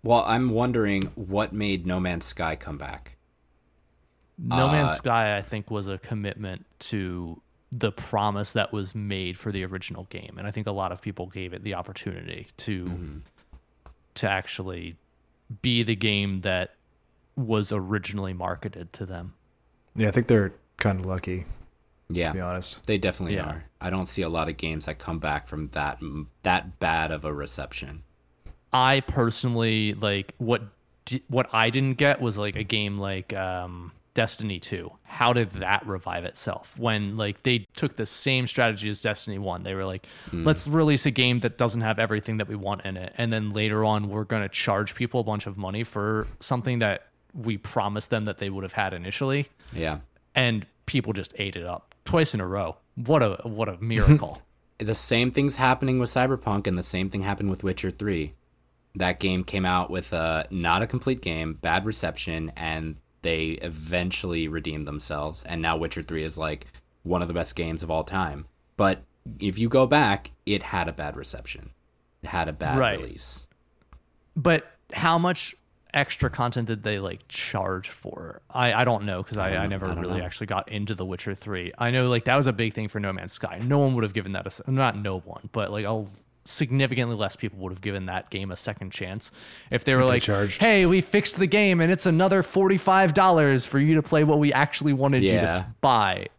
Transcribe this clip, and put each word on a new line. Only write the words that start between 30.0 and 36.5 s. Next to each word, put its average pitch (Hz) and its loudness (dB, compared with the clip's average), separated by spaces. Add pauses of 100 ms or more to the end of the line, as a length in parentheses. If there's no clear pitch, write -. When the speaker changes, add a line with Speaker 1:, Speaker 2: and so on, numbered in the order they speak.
Speaker 2:
what 120 0 (420)
di-, 131 -4
what 127 2
I 113 6
didn't 135 0
get 143 4
was, 113 -2
like, 104 -4
a 107 -4
game 101 -2
like, 98 -6
um, 90 -8 (220)
Destiny 110 -2
two. 87 -8 (140)
How 120 2
did 113 2
that 95 -2
revive 90 -8
itself - -8